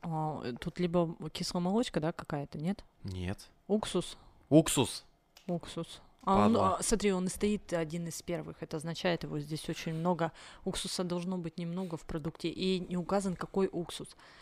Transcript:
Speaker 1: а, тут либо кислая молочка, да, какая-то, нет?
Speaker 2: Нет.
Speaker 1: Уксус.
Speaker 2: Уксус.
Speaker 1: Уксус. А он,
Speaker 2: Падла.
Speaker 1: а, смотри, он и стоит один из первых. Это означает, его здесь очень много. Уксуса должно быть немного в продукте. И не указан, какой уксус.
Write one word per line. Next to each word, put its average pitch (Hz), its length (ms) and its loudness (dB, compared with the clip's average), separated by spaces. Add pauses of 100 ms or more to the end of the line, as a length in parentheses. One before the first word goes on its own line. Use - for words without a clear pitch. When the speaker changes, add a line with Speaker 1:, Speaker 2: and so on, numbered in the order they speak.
Speaker 1:
а, 156 420 -2 (160)
тут - 200 -6
либо 170 360 2 (160)
кислая 175 320 -2
молочка, 190 380 2
да, 160 100 2
какая-то, - 460 -6
нет? 175 260 -4 (200)
Speaker 2:
Нет. 92 460 -4 (180)
Speaker 1:
Уксус. 196 500 0 (320)
Speaker 2:
Уксус. 147 560 6 (420)
Speaker 1:
Уксус. - 540 -6 (220)
А 196 120 4 (100)
он, 220 80 8
Speaker 2:
Падла. 190 240 4
Speaker 1:
а, - 60 -4
смотри, 202 300 4
он 180 140 2
и - 20 -2
стоит 208 420 -2
один 165 360 -2
из - 140 -8
первых. 160 400 -6
Это 165 160 -6
означает, 165 460 0
его 151 160 -4
здесь 151 300 -4
очень 165 240 -4
много. 165 400 2 (320)
Уксуса 185 400 -2
должно 175 320 -2
быть 165 200 -6
немного 170 380 -4
в 151 60 -8
продукте. 160 480 -4
И 185 300 2
не 180 180 -4
указан, 190 400 0
какой 190 340 0
уксус. - 380 -6 (320)